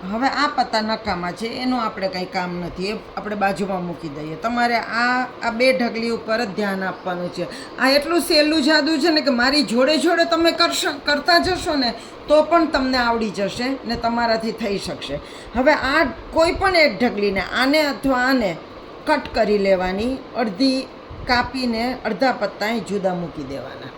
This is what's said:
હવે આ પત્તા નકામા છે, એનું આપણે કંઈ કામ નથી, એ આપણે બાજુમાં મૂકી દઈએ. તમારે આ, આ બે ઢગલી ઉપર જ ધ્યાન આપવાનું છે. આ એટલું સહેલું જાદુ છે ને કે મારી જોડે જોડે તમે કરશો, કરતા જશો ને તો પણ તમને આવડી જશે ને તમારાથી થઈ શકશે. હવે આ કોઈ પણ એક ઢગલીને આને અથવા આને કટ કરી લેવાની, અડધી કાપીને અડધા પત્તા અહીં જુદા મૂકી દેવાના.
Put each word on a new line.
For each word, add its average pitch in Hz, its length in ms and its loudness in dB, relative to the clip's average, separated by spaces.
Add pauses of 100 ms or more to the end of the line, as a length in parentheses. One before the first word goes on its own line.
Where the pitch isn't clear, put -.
(100)
હવે 240 180 0
આ 277 180 0
પત્તા 240 340 0
નકામા 214 500 -4
છે, 214 160 -8
એનું 254 380 -2
આપણે 196 240 -4
કંઈ 185 160 -4
કામ 180 360 -4
નથી, 180 300 -6
એ 220 60 -6 (200)
આપણે 208 180 -6
બાજુમાં 196 520 0
મૂકી 165 220 -8
દઈએ. 151 260 -8
તમારે 240 420 0
આ, 240 460 0
આ - 280 -4
બે 254 280 4
ઢગલી 226 320 -2
ઉપર 220 340 -2
જ 202 40 -4
ધ્યાન 190 360 -2
આપવાનું 180 480 -6
છે. - 460 -8
આ 254 100 4
એટલું 294 320 4
સહેલું 302 420 4
જાદુ 311 360 4
છે 330 120 4
ને 311 100 2
કે 277 100 0
મારી 254 320 2
જોડે 262 340 2
જોડે 339 280 4
તમે 330 280 4
કરશો, 339 380 0 (140)
કરતા 294 340 4
જશો 349 360 0
ને 254 200 0 (340)
તો 302 140 8
પણ 320 240 4
તમને 262 300 0
આવડી 233 340 2
જશે 196 340 -2 (200)
ને 233 120 -4
તમારાથી 233 560 0
થઈ 202 260 -2
શકશે. 143 420 -8 (360)
હવે 262 160 6
આ 285 320 4
કોઈ 320 480 2
પણ 370 240 2
એક 269 240 4
ઢગલીને 202 400 0
આને 269 420 2
અથવા 269 360 0
આને 247 380 2 (500)
કટ 294 280 0
કરી 208 240 2
લેવાની, 196 580 2 (200)
અડધી 254 460 2 (440)
કાપીને 247 800 -2
અડધા 226 280 2
પત્તા 202 340 -4
અહીં 220 180 -2
જુદા 185 300 -2
મૂકી 160 280 -6
દેવાના. 131 560 -10